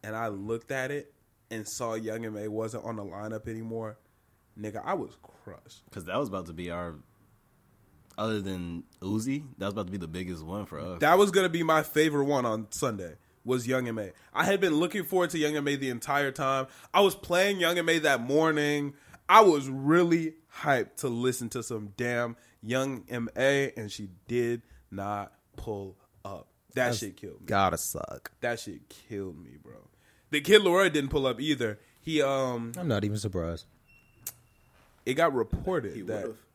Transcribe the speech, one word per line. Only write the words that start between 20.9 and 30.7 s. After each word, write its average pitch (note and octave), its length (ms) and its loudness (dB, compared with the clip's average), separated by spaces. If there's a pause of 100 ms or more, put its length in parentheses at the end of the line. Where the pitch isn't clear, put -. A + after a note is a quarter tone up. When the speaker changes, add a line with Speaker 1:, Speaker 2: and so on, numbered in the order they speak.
Speaker 1:
to C3 100 -4
listen A#2+ 420 -2
to A#2+ 120 -6
some G#2+ 340 -8
damn A#2+ 400 -2 (260)
Young B2+ 480 -2
M A#2 260 -4
A, C#3 400 2
and G#2+ 160 -8
she G2+ 160 -12 (200)
did A#2+ 340 0 (280)
not G2+ 420 -6 (240)
pull G2 400 -10 (280)
up. G2 220 -12 (280)
That B2+ 120 2
Speaker 3:
That's A#2 120 -2
Speaker 1:
shit G2 180 -10
killed - 240 -16
me. E2+ 60 -18
Speaker 3:
gotta F#2+ 320 2
suck. - 600 -10
Speaker 1:
That A#2 200 -4
shit - 280 -14
killed G2 540 -10
me, B1+ 200 -20
bro. A#1 120 -20 (560)
The D3 100 2
Kid G3+ 220 6
Laroi F3+ 300 6